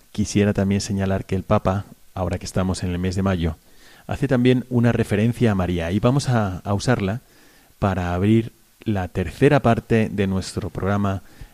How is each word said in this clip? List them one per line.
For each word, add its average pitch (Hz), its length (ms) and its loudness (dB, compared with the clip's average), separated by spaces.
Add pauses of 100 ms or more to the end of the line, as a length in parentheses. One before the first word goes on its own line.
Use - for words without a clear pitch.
(120)
quisiera 208 400 2
también 196 280 0
señalar 95 440 -2
que - 100 -4
el 90 80 -2
Papa, 98 420 0 (300)
ahora 90 240 -4
que - 80 -12
estamos 92 380 -2
en 92 60 -2
el 87 80 -4
mes 92 180 -2
de 98 60 0
mayo, 85 340 0 (500)
hace 131 220 -4
también 127 420 2
una 120 220 4
referencia 113 580 2
a 98 60 2
María 87 340 0
y 101 80 0
vamos 131 300 2
a, 104 300 0
a 101 160 -4
usarla 101 480 -2 (560)
para 92 360 0
abrir 110 380 2 (320)
la 95 240 -2
tercera 131 520 2
parte 113 520 2
de 98 140 0
nuestro 95 440 -4
programa 98 520 -2 (320)